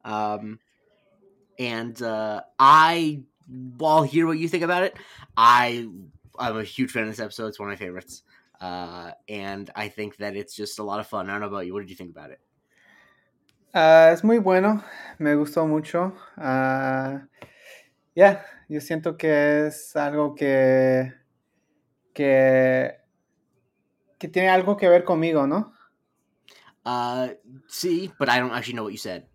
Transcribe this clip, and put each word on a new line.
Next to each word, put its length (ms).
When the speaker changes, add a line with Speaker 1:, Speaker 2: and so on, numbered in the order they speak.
Speaker 1:
Um, 540
and, 420
uh, 400
I, 680
I'll 220
hear 220
what 120
you 100
think 160
about 200
it. 120
I, 500
I'm 180
a 60
huge 280
fan 120
of 60
this 100
episode. 280
It's 120
one 100
of 80
my 80
favorites. 380
Uh, 500
and 480
I 140
think 280
that 200
it's 180
just 240
a 40
lot 180
of 60
fun. 200
I 60
don't 80
know 60
about 180
you. 80
What 80
did 80
you 80
think 140
about 200
it? 80
Speaker 2:
Ah, 380
es 120
muy 140
bueno. 440
Me 120
gustó 360
mucho. 460
Ah, 840
yeah, 280
yo 100
siento 380
que 500
es 280
algo 420
que, 720
que, 760
que 100
tiene 200
algo 300
que 100
ver 140
conmigo, 440
¿no? 260
Speaker 1:
Uh, 480
sí, 480
but 120
I 100
don't 140
actually 220
know 80
what 100
you 40
said, 380